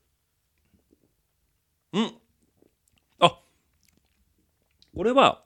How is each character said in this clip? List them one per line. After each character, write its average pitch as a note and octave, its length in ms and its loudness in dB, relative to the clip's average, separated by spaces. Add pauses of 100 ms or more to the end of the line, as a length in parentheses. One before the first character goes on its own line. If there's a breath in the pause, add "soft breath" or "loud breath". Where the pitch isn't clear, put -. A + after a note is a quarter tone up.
(1900)
う F#3 80 -2
ん。 A3+ 100 -4 (1080)
あ、 - 200 0 (1600)
こ F3 80 -10
れ A#3 80 -2
は、 B3+ 340 2